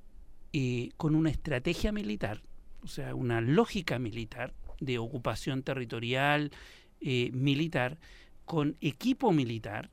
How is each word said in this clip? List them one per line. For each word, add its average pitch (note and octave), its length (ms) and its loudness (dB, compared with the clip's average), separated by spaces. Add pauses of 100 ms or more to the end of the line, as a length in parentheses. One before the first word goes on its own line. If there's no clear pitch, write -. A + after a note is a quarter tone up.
(520)
eh, B2 440 0
con D3+ 180 2
una D#3+ 160 4
estrategia C#3 640 0
militar, G#3 500 -4 (400)
o - 60 -10
sea, C3 260 -6
una A#2+ 260 2
lógica D3+ 580 2
militar A#2 540 -6 (280)
de B2+ 180 -2
ocupación B2+ 640 -2
territorial, C3 880 2 (500)
eh, B2 320 2
militar, C#3 640 2 (460)
con D3 360 2
equipo A3+ 520 2
militar, A2+ 600 0